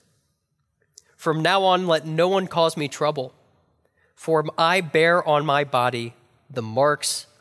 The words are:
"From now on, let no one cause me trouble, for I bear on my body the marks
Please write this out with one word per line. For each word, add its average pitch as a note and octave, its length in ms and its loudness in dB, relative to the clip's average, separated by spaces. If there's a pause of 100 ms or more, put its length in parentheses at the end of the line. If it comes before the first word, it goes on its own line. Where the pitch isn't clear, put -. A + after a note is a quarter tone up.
(1160)
"From D#3 260 -2
now F#3+ 220 2
on, F#3 220 2
let D#3+ 200 0
no D#3+ 220 0
one F#3+ 180 0
cause E3 300 0
me D3 120 -4
trouble, C#3+ 460 -4 (800)
for D#3 300 0 (120)
I E3+ 240 2
bear E3+ 460 2
on D3 200 2
my C#3+ 180 2
body B2 500 -2 (360)
the B2 120 -8
marks C3 640 -2 (140)